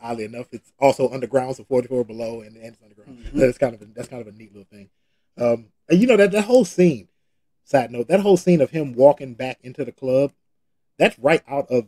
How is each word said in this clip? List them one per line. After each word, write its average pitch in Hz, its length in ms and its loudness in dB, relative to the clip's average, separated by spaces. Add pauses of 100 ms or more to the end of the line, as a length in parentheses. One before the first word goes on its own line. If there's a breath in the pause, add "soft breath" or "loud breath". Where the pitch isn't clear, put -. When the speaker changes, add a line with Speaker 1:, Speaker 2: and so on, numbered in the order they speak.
Speaker 1:
oddly 117 220 -8
enough, 117 280 -14
it's - 260 -20
also 135 320 2
underground, 131 460 -4
so 107 80 -20
forty-four 123 400 -2
below, 113 380 -12
and, 107 140 -20
and 113 180 -20
it's - 80 -20
underground. - 360 -20
Speaker 2:
Mm-hmm. - 200 -10
Speaker 1:
That's 131 200 2
kind 120 160 -2
of 107 60 -20
a, 104 60 -20
that's 113 220 -16
kind 127 120 -16
of 110 80 -18
a 101 80 -20
neat 110 160 -20
little 101 180 -20
thing. 101 200 -20 (480)
Um, 117 280 -2 (220)
and 170 120 4
you 247 60 4
know, 247 120 4
that, 196 140 4
that 208 120 0
whole 247 220 2
scene, 156 420 0 (560)
side 120 260 -2
note: 120 180 -6
that 196 120 2
whole 202 160 4
scene 175 240 2
of 131 100 2
him 151 220 -6
walking 135 420 4
back 127 280 -10
into 127 240 -12
the 117 60 -14
club, 131 400 -2 (680)
that's - 200 0
right 147 300 0
out 139 220 -8
of 120 180 -2